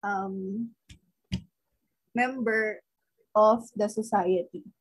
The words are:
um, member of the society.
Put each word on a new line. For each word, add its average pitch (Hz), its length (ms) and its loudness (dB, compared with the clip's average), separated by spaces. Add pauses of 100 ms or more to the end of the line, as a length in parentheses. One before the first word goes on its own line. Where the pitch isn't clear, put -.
um, 196 720 -6 (1400)
member 226 720 -2 (500)
of 214 440 4
the 208 120 0
society. 185 760 -2 (160)